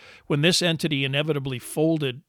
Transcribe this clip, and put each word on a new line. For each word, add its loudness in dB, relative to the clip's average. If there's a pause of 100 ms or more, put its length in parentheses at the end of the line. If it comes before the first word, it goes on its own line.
(260)
When 2
this 4
entity 0
inevitably -2
folded, -2